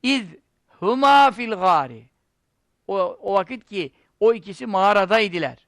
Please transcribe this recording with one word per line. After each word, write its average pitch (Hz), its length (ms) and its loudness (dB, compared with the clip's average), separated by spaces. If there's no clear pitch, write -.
İz 262 200 -2
huma 277 640 2
fil 220 200 -8
gâri. 151 540 -2
O, 196 100 -4
o 190 360 -4
vakit 202 320 -4
ki 175 260 -8
o 226 140 4
ikisi 202 320 -10
mağaradaydılar. 196 920 0